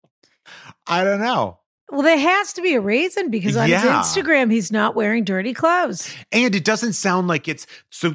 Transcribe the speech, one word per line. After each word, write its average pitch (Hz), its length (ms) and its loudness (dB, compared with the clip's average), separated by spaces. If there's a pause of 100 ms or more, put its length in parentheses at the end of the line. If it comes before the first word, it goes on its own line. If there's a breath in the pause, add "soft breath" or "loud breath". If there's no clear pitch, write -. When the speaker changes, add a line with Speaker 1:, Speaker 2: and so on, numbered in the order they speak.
(840 loud breath)
Speaker 1:
I 175 180 0
don't 196 180 0
know. 156 380 -2 (320)
Speaker 2:
Well, 277 120 -2
there 311 160 4
has 370 340 0
to 349 80 -10
be 349 140 0
a 220 60 2
reason 302 500 -2
because 202 260 -2
on 147 100 2
his 180 160 4
Speaker 1:
Yeah. 151 200 4
Speaker 2:
Instagram, 277 480 2
he's 214 200 0
not 214 240 0
wearing 220 280 0
dirty 196 320 -4
clothes. 320 580 -2 (180 loud breath)
Speaker 1:
And 233 220 2
it 185 100 0
doesn't 220 300 0
sound 185 340 0
like 165 200 -2
it's, 147 180 -8 (240 loud breath)
so 170 240 -2